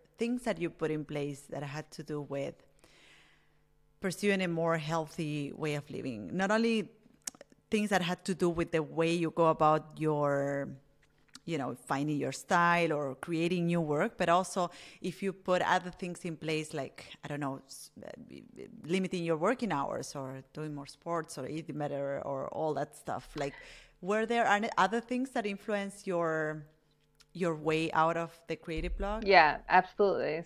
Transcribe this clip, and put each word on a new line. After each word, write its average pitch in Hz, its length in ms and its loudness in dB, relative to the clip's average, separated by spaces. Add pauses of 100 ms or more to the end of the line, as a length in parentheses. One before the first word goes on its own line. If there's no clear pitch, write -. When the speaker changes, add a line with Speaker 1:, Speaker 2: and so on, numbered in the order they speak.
(180)
Speaker 1:
things 240 260 -2
that 190 160 -2
you 165 100 -2
put 160 220 -2
in 156 140 -2
place 147 440 -6
that 143 140 -6
had 147 280 -8
to 156 120 -12
do 147 180 -6
with 139 340 -6 (1400)
pursuing 196 420 0
a 185 60 2
more 165 300 2
healthy 156 760 -4
way 151 220 -4
of 147 140 -8
living. 107 440 -8
Not 190 180 2
only 220 380 2 (840)
things 214 180 2
that 190 120 4
had 180 240 -2
to 190 100 0
do 175 140 4
with 170 220 0
the 160 120 2
way 156 300 2
you 165 180 0
go 165 160 6
about 156 380 6 (120)
your, 143 720 2 (760)
you 165 120 -2
know, 127 180 -4 (120)
finding 147 300 0
your 135 140 -2
style 170 600 4
or 143 220 -2
creating 170 500 0
new 170 160 4
work, 156 360 0
but 175 120 0
also 180 400 2 (320)
if - 220 -6
you 190 100 -2
put 180 300 0
other 180 260 2
things 175 340 -10
in 165 140 -6
place, 156 360 -4
like, 139 320 -8 (180)
I - 40 -12
don't 147 120 -6
know, 139 280 -6
s-, - 220 -18 (160)
uh, - 40 -12 (760)
limiting 180 400 -2
your 165 140 0
working 208 340 0
hours 139 440 -4
or 135 280 -10 (100)
doing 151 220 -8
more 143 120 -10
sports 170 500 -8
or 135 100 -6
eating 151 300 -8
better 143 460 -4
or 135 260 -4
all 156 260 -2
that 147 200 -4
stuff. - 400 -8
Like, 143 200 -4 (460)
were 208 260 0
there 233 180 2
any 208 320 2
other 190 240 4
things 254 300 -4
that 226 160 -2
influenced 196 580 -6
your, 160 580 -2 (720)
your 170 220 0
way 160 360 0
out 165 260 4
of 165 300 -6
the 160 80 -4
creative 160 420 -4
block? 208 280 -4
Speaker 2:
Yeah, 170 320 8 (100)
absolutely. 165 800 4